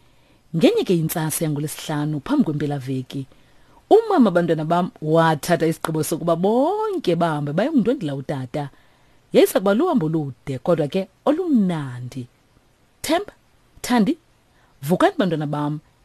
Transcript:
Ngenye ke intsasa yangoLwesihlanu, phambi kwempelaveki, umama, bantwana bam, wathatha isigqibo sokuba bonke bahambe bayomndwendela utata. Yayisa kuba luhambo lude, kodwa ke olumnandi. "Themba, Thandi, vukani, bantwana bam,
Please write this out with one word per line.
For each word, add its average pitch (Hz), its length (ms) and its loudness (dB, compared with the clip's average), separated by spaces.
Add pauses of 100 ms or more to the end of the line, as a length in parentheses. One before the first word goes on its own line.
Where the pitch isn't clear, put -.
(560)
Ngenye 359 280 4
ke 196 100 2
intsasa 156 500 -2
yangoLwesihlanu, 151 760 -4
phambi 269 240 2
kwempelaveki, 139 840 -4 (640)
umama, 392 400 4
bantwana 170 340 0
bam, 170 260 0 (120)
wathatha 160 640 2
isigqibo 160 360 -2
sokuba 170 340 -2
bonke 269 800 0
bahambe 151 360 -2
bayomndwendela 214 640 0
utata. 143 540 -8 (640)
Yayisa 262 280 4
kuba 196 140 2
luhambo 254 340 0
lude, 143 500 -6
kodwa - 300 0
ke 190 200 -4 (160)
olumnandi. 165 1000 -2 (760)
"Themba, 359 300 -2 (500)
Thandi, 240 360 2 (640)
vukani, 185 360 2
bantwana 170 280 0
bam, 147 320 -4 (260)